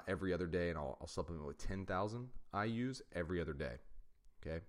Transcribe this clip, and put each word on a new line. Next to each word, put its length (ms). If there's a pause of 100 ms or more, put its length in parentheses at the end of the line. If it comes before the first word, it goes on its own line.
every 240
other 160
day, 220
and 80
I'll, 240
I'll 60
supplement 380
with 120
ten 280
thousand 440 (240)
I 120
U's 360 (120)
every 280
other 120
day. 200 (720)
Okay. 240